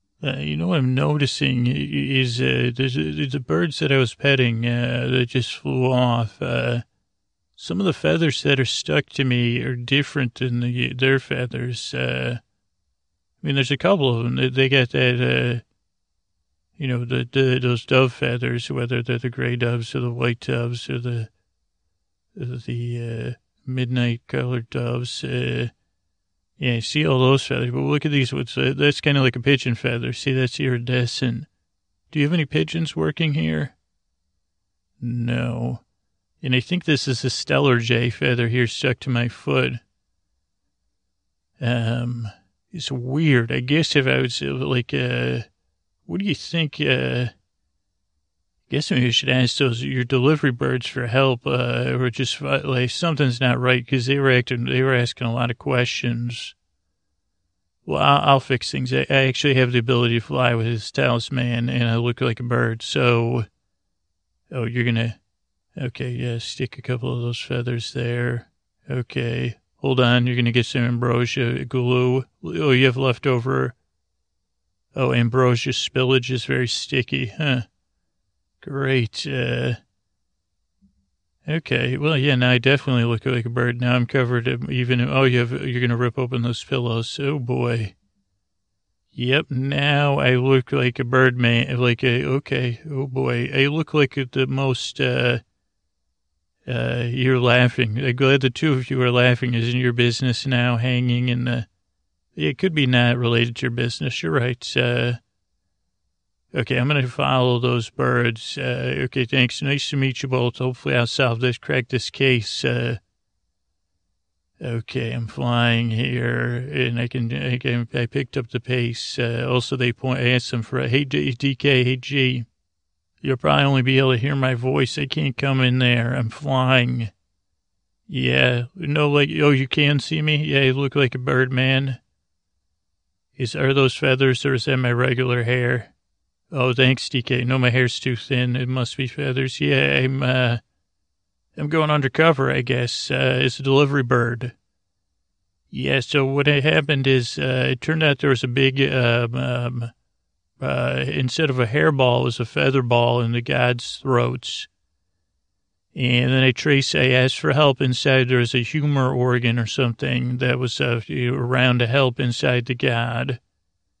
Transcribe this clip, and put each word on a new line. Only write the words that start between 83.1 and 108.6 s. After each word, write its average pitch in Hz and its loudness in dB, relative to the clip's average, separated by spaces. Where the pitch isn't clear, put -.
like 123 0
a 117 -6
bird. 120 -2
Now 123 2
I'm 123 2
covered, 123 0
um, 127 -4
even, 127 0
oh, 135 2
you 123 4
have, 117 0
you're 135 -4
gonna 120 2
rip 120 -2
open 123 -2
those 120 -4
pillows. 120 -4
Oh, 139 -2
boy. 120 -2
Yep, 131 -2
now 143 2
I 127 4
look 131 4
like 127 0
a - -2
bird 127 4
man, 123 2
like 120 0
a, 127 2
okay, 131 -2
oh, 139 -4
boy. 131 -2
I 139 4
look 151 -2
like 147 2
the 131 0
most, 131 -2
uh, 127 0
uh, 123 -2
you're 127 2
laughing. 123 4
I'm 127 0
glad 135 4
the 135 2
two 151 0
of 127 -2
you 127 0
are 123 2
laughing. 123 4
Isn't 120 0
your 123 2
business 120 0
now 123 2
hanging 123 0
in 120 -2
the, 123 -2
it 151 -2
could 185 0
be 147 4
not 123 4
related 117 0
to - -10
your 123 -2
business. 120 -4
You're 165 -2
right. 127 -2
Uh, 123 0
okay, 127 -2
I'm 127 2
gonna 143 0
follow 127 2
those 120 0
birds. 120 -2
Uh, 127 -4